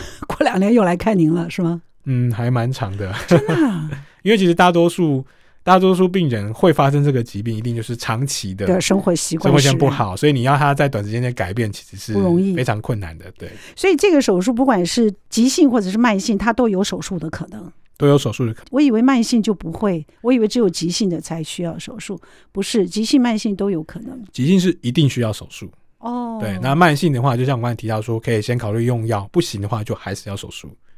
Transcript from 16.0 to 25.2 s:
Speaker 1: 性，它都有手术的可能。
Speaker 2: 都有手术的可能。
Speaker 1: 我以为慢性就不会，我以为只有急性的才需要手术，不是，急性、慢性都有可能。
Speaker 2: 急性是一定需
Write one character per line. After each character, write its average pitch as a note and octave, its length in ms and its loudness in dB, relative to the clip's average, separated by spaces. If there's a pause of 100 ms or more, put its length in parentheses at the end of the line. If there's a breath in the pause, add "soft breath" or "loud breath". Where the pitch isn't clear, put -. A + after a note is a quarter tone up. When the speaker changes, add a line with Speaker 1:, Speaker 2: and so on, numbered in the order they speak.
Speaker 1:
性， G3 180 0
它 G#3+ 160 0
都 A#3+ 160 2
有 F#3+ 140 0
手 F3+ 180 -4
术 E3+ 200 -8
的 E3 100 -8
可 - 220 -10
能。 - 200 -16 (240)
Speaker 2:
都 C#3+ 120 2
有 C#3+ 80 6
手 A2 160 -2
术 B2 140 -4
的 A2 80 -4
可 - 60 -16
能。 - 100 -20
Speaker 1:
我 B3+ 100 0
以 C#4+ 100 4
为 A3 120 2
慢 B3+ 200 4
性 A3 200 2
就 G#3+ 100 0
不 E3 180 -8
会， E3+ 360 -4 (160 soft breath)
我 A#3+ 100 2
以 B3+ 60 4
为 G#3+ 100 2
只 B3 100 -2
有 A3 80 4
急 E3 220 -2
性 F#3 220 -2
的 D#3+ 100 -4
才 D#3+ 220 -8
需 - 200 -10
要 E3 160 -8
手 A#3 220 -14
术， F#3+ 180 -12 (320 soft breath)
不 G3 120 -6
是， F#3+ 260 0
急 G#3 160 -4
性、 C4+ 160 4
慢 A#3+ 180 2
性 G#3 160 -2
都 G3 160 -2
有 D#3+ 120 -2
可 - 180 -14
能。 - 180 -14 (140)
Speaker 2:
急 B2+ 140 -2
性 F#3 120 6
是 F3+ 220 2
一 B2 100 -2
定 C3+ 160 4
需 B2 140 0